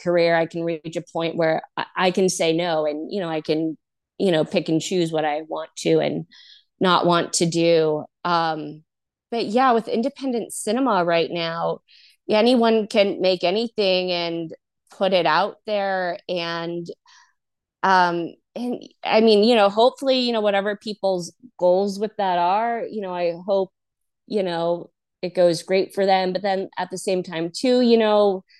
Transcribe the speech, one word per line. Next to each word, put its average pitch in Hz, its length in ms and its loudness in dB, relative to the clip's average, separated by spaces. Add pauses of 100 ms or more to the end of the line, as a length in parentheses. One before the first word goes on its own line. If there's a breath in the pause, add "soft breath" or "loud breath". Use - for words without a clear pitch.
career, 170 340 2
I 165 100 2
can 165 160 -8
reach 165 340 -6
a 165 60 -6 (100)
point 165 240 -4
where 160 260 0 (140)
I, - 100 -6 (100)
I 185 160 2
can 190 160 2
say 165 280 0
no, 165 300 -2
and, 151 260 -6
you 202 80 -6
know, 170 80 -6
I 160 120 -4
can, 160 360 -4 (420)
you 196 120 0
know, 156 140 2
pick 170 240 -2
and 160 120 0
choose 170 300 -2
what 156 140 -2
I 151 180 -2
want 160 360 -10
to 160 200 2
and 151 280 -2 (520 loud breath)
not 180 280 4
want 170 280 2
to 175 120 0
do. 160 580 2 (200)
Um, 160 600 -2 (480)
but 233 140 -4
yeah, 247 260 2
with 226 160 0
independent 240 640 -4
cinema 220 520 0
right 170 260 0
now, 165 500 -4 (500 soft breath)
anyone 226 560 4
can 202 340 0
make 180 220 0
anything 185 680 -2
and 170 420 -6 (360)
put 190 220 -2
it 175 140 2
out 170 300 0 (100)
there. 190 520 -2 (100)
And, 170 580 -6 (960 soft breath)
um, 180 520 2 (220)
and, 247 260 -8 (220)
I 220 160 4
mean, 214 240 6
you 240 100 4
know, 202 140 6
hopefully, 254 520 2
you 240 120 -2
know, 220 80 0
whatever 202 360 0
people's 190 560 -4 (260)
goals 190 420 2
with 208 160 -6
that 185 220 0
are, 208 520 0
you 208 120 -8
know, 180 120 -8
I 175 200 -2 (120)
hope, 196 240 0 (560)
you 202 160 -2
know, 170 480 -2 (320)
it 180 120 -8
goes 175 280 4
great 190 320 0
for 196 120 0
them. 190 260 2
But 185 100 -6
then 196 340 -2
at 185 140 -6
the 190 80 -10
same 185 240 -2
time, 170 320 -6
too, 254 260 2
you 233 180 6
know, 208 460 2 (140 soft breath)